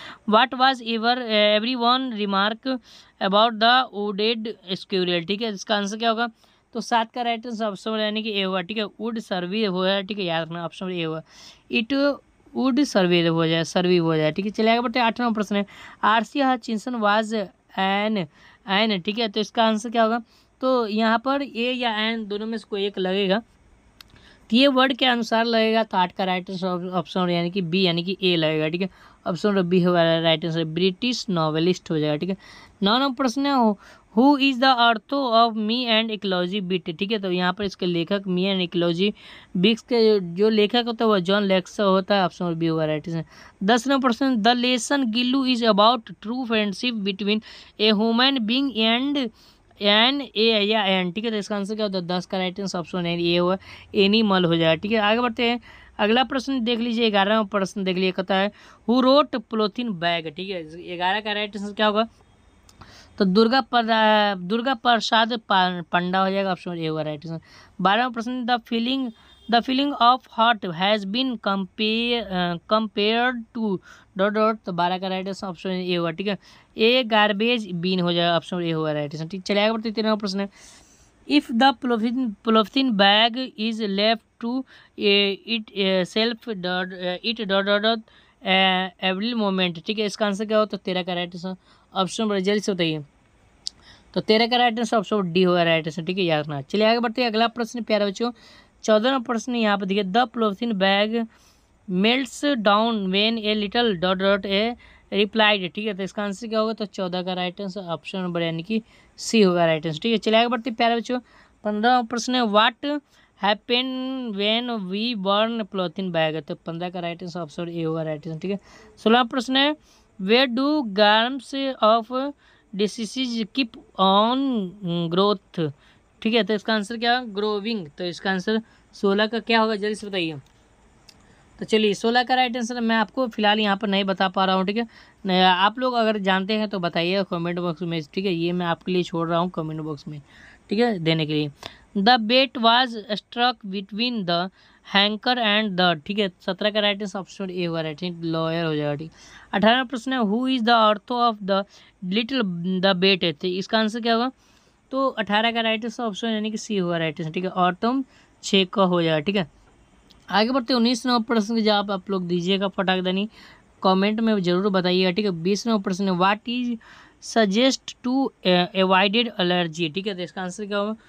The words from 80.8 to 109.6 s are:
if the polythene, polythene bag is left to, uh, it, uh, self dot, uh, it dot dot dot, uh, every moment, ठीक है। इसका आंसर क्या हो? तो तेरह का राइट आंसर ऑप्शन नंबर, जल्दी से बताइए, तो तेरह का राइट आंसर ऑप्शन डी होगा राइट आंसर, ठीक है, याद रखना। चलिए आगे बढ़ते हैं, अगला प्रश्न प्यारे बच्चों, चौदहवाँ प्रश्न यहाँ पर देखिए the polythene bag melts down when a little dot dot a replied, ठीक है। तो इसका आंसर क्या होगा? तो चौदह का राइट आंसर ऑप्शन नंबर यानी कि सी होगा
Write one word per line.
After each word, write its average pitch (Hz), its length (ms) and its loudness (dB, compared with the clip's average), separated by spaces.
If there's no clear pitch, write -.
if 285 240 2
the 262 240 4
polythene, 240 520 -2
polythene 226 540 2
bag 214 400 4
is 220 200 -4
left 214 320 0
to, 233 120 -4
uh, 202 800 0
it, 220 240 -6
uh, 190 280 2
self 226 400 -2
dot, 180 320 -4
uh, 180 300 -6
it 233 220 -4
dot 196 200 0
dot 202 180 0
dot, 220 220 0
uh, 190 480 2
every 190 320 -2
moment, 190 500 -2
ठीक 214 120 -4
है। 214 80 0
इसका 208 200 -4
आंसर 202 180 -2
क्या 214 140 0
हो? 214 80 4
तो 208 120 -6
तेरह 180 240 -4
का 180 120 -6
राइट 175 220 -6
आंसर 185 200 -10
ऑप्शन 190 280 -2
नंबर, 208 180 0
जल्दी 202 200 0
से 208 120 -2
बताइए, 165 300 -2
तो 185 80 -2
तेरह 220 240 4
का 240 100 0
राइट 240 220 2
आंसर 240 180 0
ऑप्शन 196 360 -2
डी 185 100 4
होगा 175 220 4
राइट 165 240 2
आंसर, 160 160 -8
ठीक 185 140 -6
है, 190 60 0
याद 160 160 0
रखना। 147 220 -6
चलिए 208 240 0
आगे 226 140 4
बढ़ते 233 220 -2
हैं, 240 80 0
अगला 220 180 2
प्रश्न 233 340 -8
प्यारे 208 240 0
बच्चों, 233 240 -4
चौदहवाँ 233 380 4
प्रश्न 240 320 -4
यहाँ 214 240 2
पर 202 80 -6
देखिए 196 200 0
the 233 220 2
polythene 226 460 -2
bag 202 420 2
melts 226 540 0
down 214 460 2
when 214 320 0
a 214 160 -2
little 214 400 0
dot 185 240 0
dot 196 260 2
a 196 140 0
replied, 208 640 2
ठीक 214 120 -8
है। 214 80 -4
तो 190 80 -8
इसका 190 220 -6
आंसर 202 220 -8
क्या 220 120 -4
होगा? 220 140 0
तो 220 140 -8
चौदह 185 360 -6
का 185 100 -6
राइट 180 280 -6
आंसर 196 220 -8
ऑप्शन 170 360 -8
नंबर 175 240 -4
यानी 165 200 -4
कि 220 200 -4
सी - 240 2
होगा 175 240 6